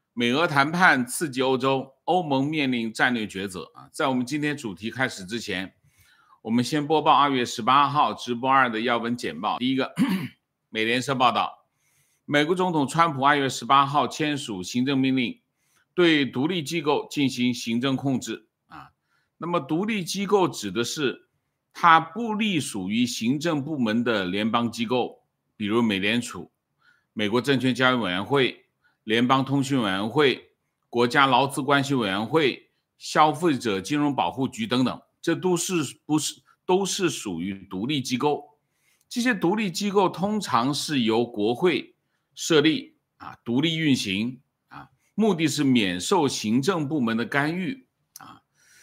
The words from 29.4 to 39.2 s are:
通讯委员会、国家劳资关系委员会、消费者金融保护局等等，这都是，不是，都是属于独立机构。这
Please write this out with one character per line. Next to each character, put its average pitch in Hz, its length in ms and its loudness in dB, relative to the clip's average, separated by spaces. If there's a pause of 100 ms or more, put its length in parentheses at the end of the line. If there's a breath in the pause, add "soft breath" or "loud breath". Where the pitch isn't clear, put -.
通 135 180 0
讯 135 200 -2
委 104 80 0
员 98 180 -2
会、 127 460 0 (360)
国 120 160 2
家 139 200 4
劳 131 200 6
资 135 160 -4
关 139 220 2
系 135 100 -4
委 120 140 0
员 98 180 -2
会、 131 460 0 (260)
消 156 360 2
费 151 240 0
者 101 240 -2
金 147 180 -2
融 147 160 0
保 87 160 0
护 131 160 -2
局 113 180 -8
等 123 200 0
等， 92 160 -4 (200)
这 170 140 0
都 170 220 0
是， 165 480 -4
不 151 120 0
是， - 240 -6 (240 soft breath)
都 190 200 2
是 185 240 -2
属 92 320 -6
于 95 280 -8
独 95 160 -6
立 143 160 -2
机 123 160 -4
构。 143 400 -4 (520)
这 247 120 -6